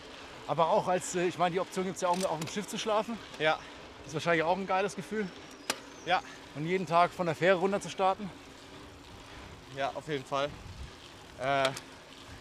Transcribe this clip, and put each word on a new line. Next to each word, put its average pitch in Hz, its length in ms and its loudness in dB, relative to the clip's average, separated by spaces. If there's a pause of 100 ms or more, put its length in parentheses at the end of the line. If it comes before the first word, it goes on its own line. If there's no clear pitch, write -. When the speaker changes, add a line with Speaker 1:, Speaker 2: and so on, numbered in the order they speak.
(460)
Speaker 1:
Aber 156 240 4
auch 196 180 4
als, 180 280 2
äh, 175 100 4
ich 156 140 0
meine, 175 140 4
die 185 80 2
Option 185 240 -2
gibt's 185 160 -4
ja 269 80 4
auch, 190 160 4
auf 160 140 0
dem 156 100 -6
Schiff 202 180 -4
zu 220 100 -6
schlafen. 220 400 2 (220)
Speaker 2:
Ja. 156 180 6 (480)
Speaker 1:
Ist 143 80 -10
wahrscheinlich 160 300 4
auch 180 140 4
ein 190 100 -4
geiles 190 280 2
Gefühl. 208 320 -4 (800)
Speaker 2:
Ja. 175 160 4 (340)
Speaker 1:
Und 147 100 -4
jeden 185 220 0
Tag 170 240 8
von 180 160 0
der 156 80 2
Fähre 180 220 6
runter 196 220 2
zu 170 100 -8
starten. 190 400 2 (1500)
Speaker 2:
Ja, 135 160 0
auf 139 140 -8
jeden 139 180 -2
Fall. 143 240 0 (920)
Äh, 123 40 -4
ja. 135 280 4 (680)